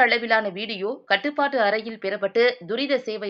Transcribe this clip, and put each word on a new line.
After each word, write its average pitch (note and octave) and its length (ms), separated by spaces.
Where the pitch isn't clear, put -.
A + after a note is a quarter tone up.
அளவிலான A3+ 400
வீடியோ G#3 320
கட்டுப்பாட்டு C#4+ 560
அறையில் A3 360
பெறப்பட்டு G3 420
துரித C4 280
சேவை G#3+ 220